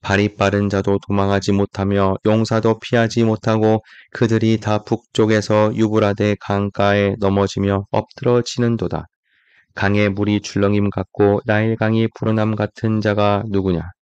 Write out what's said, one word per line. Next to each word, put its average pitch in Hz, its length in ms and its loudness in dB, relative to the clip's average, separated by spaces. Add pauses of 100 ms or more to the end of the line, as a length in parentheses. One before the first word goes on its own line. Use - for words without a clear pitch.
발이 101 340 0
빠른 101 320 0
자도 98 360 0
도망하지 101 460 0
못하며, 98 640 0 (100)
용사도 110 540 0
피하지 117 460 0
못하고, 110 580 2 (300)
그들이 110 480 2
다 104 240 -2
북쪽에서 107 880 0
유브라데 104 680 0
강가에 101 800 0
넘어지며 98 720 0
엎드러지는도다. 113 1160 -2 (680)
강의 104 320 0
물이 101 320 0
출렁임 101 480 0
같고 101 560 0
나일 110 320 0
강이 110 380 0
불어남 110 420 -2
같은 107 460 -2
자가 101 480 2
누구냐? 92 320 0 (200)